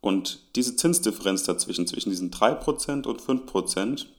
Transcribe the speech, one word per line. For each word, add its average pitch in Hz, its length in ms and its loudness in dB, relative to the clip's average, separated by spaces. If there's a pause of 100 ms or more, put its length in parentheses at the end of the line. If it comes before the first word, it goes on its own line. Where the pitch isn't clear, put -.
Und - 560 -2
diese 123 200 2
Zinsdifferenz 104 680 2
dazwischen, 87 420 0
zwischen - 240 -4
diesen 90 200 -2
drei 117 240 4
Prozent 147 520 -4
und 117 140 -4
fünf 127 260 -2
Prozent - 640 -2 (100)